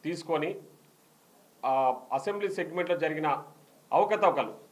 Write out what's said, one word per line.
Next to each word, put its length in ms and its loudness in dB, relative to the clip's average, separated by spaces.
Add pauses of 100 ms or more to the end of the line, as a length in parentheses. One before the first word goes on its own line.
తీసుకొని, 520 -2 (1080)
ఆ 340 2 (120)
అసెంబ్లీ 360 -2
సెగ్మెంట్‌లో 560 -2
జరిగిన 380 0 (500)
అవకతవకలు 800 2